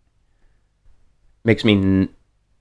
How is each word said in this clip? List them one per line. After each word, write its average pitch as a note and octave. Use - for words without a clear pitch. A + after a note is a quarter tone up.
makes A2+
me A2
n-, F#2+